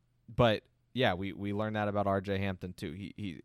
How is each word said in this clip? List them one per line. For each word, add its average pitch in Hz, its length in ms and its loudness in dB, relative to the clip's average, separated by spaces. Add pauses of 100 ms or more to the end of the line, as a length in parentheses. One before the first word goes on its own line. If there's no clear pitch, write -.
(340)
but 113 300 6 (300)
yeah, 117 200 4
we, 95 200 -4
we 101 200 -4
learned 107 220 -2
that 104 120 2
about 101 200 0
R 98 140 4
J 95 180 0
Hampton 92 340 -4
too. 78 200 -8
He, 95 220 -10
he, 90 300 -8